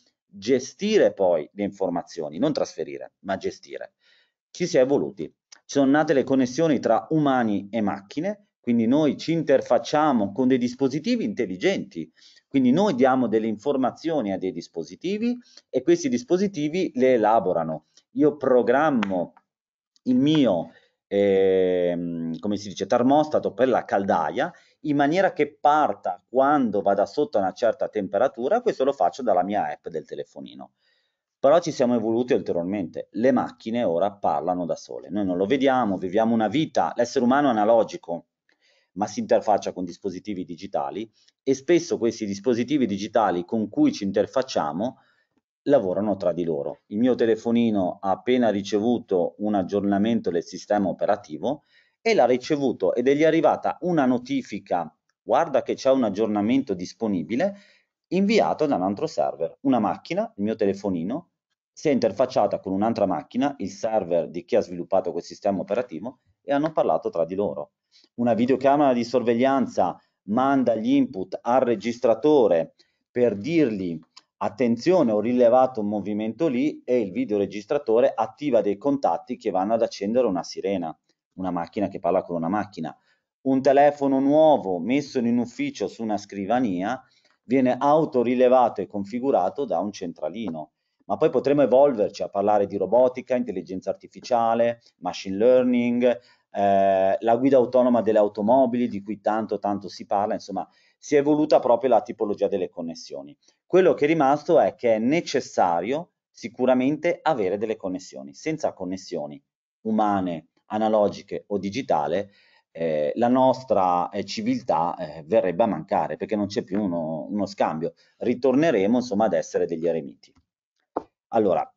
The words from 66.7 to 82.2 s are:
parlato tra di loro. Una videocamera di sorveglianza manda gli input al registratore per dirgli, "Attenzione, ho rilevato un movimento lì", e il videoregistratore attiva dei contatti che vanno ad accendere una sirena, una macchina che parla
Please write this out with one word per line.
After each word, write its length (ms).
parlato 380
tra 160
di 100
loro. 380
Una 180
videocamera 600
di 100
sorveglianza 960
manda 460
gli 180
input 480
al 200
registratore 1160
per 240
dirgli, 640
"Attenzione, 720
ho 80
rilevato 640
un 60
movimento 600
lì", 360
e 160
il 120
videoregistratore 1040
attiva 460
dei 160
contatti 580
che 160
vanno 220
ad 80
accendere 440
una 180
sirena, 540
una 180
macchina 380
che 100
parla 240